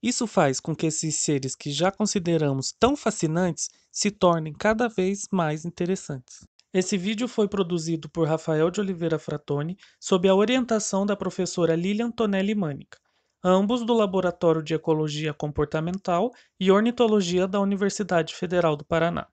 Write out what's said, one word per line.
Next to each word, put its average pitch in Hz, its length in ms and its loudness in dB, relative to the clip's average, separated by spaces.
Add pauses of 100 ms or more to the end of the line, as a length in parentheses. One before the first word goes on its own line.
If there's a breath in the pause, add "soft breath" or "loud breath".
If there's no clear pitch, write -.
Isso 240 260 -2
faz 143 320 2
com 160 160 -6
que 160 120 -2
esses 156 300 -4
seres 135 380 -2
que - 160 -10
já 165 200 0
consideramos 165 800 0
tão 262 240 2
fascinantes 175 760 -2 (220 soft breath)
se - 180 -2
tornem 165 440 0
cada 220 340 0
vez 196 440 -2
mais 156 340 -2
interessantes. 175 840 -8 (260)
Esse 190 240 0
vídeo 214 300 -2
foi 220 200 0
produzido 165 600 -2
por 165 180 0
Rafael 156 420 2
de 180 100 -6
Oliveira 170 400 -2
Fratoni, 147 580 -6 (220 soft breath)
sob 185 280 2
a 190 80 6
orientação 214 720 2
da 208 100 0
professora 175 600 0
Lilian 208 360 -2
Tonelli 202 420 0
Mânica, 165 460 -6 (440)
ambos 202 420 4
do 233 80 2
Laboratório 185 680 2
de 156 120 -4
Ecologia 156 600 -2
Comportamental 170 1000 -2 (280 soft breath)
e 190 120 4
Ornitologia 208 760 4
da 196 120 -2
Universidade 196 760 0
Federal 170 400 0
do 147 100 -12
Paraná. 165 480 -2